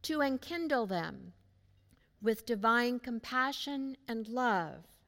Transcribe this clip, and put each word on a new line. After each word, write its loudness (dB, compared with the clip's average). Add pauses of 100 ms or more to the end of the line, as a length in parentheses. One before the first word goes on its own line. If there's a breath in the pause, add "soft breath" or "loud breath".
to 0
enkindle 0
them -4 (880 soft breath)
with 0
divine 4
compassion -2 (120)
and -4
love 0 (240)